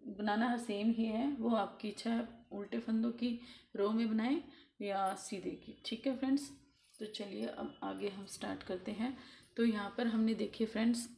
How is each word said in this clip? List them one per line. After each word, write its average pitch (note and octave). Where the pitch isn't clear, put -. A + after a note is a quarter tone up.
बनाना G#3+
same A3
ही A3+
है, A3+
वो A#3
आपकी G#3
इच्छा G#3+
है A#3
उल्टे G3+
फंदों A3+
की A#3+
रो G3+
में A3+
बनाएं A3+
या G3
सीधे F#3
की। -
ठीक A3+
है C4
friends, C4+
तो G#3+
चलिए G#3
अब -
आगे F#3+
हम G3
start F#3+
करते F#3
हैं। A#3
तो A#3
यहाँ G#3
पर A#3+
हमने A3
देखिए A3
friends A#3